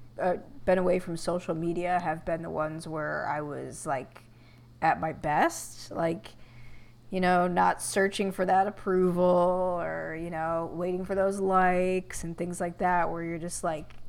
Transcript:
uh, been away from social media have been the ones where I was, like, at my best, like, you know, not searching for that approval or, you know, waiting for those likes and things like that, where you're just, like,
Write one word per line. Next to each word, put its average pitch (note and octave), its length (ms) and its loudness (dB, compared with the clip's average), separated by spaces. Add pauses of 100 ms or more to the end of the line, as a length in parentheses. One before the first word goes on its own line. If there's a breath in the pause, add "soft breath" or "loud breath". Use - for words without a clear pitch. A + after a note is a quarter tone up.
(200)
uh, F3+ 160 2 (280)
been F#3 140 6
away F3+ 200 4
from E3+ 180 -6
social F3 380 -2
media F3 460 0
have E3 240 -2
been E3 180 -2
the E3 80 -8
ones D#3 360 -4
where D3+ 420 -4
I D3 120 -2
was, C3+ 460 -8
like, C3 360 -6 (600 soft breath)
at D#3+ 180 4
my D#3+ 120 -2
best, E3 800 -2
like, E3 380 -2 (840 soft breath)
you F#3 100 0
know, F3+ 280 6
not F3+ 320 2
searching G3 500 2
for F#3 140 0
that F#3+ 220 4
approval F#3 580 2 (560)
or, D#3+ 400 -6
you E3+ 80 -6
know, E3 460 -2
waiting F3+ 300 -2
for F#3+ 100 -4
those G3 260 2
likes F#3 840 2
and E3+ 120 -6
things F3 240 -4
like F3 180 -4
that, F3 320 2
where E3 120 -4
you're E3+ 160 -4
just, E3+ 260 -6
like, D#3 300 -4 (140)